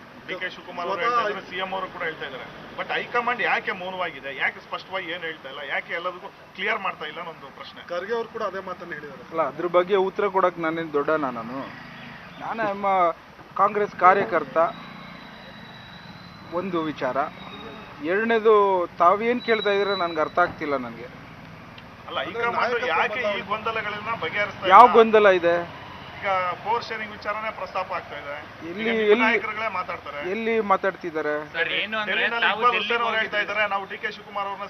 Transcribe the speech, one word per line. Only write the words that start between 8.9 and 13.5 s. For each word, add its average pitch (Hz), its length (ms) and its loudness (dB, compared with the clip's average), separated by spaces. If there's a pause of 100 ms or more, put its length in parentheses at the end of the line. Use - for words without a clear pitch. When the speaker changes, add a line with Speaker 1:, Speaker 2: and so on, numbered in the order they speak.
Speaker 2:
ಹೇಳಿದ್ದಾರೆ. 147 380 -14
Speaker 3:
ಅಲ್ಲ, 165 120 0
ಅದ್ರ 147 240 -2
ಬಗ್ಗೆ 180 280 4
ಉತ್ತರ 196 340 2
ಕೊಡಕ್ 180 300 2
ನಾನೇನ್ 165 340 -2
ದೊಡ್ಡನ 147 240 4
ನಾನು? 123 540 -4 (680)
ನಾನು 208 280 -4
ನಮ್ಮ 196 180 -2 (680)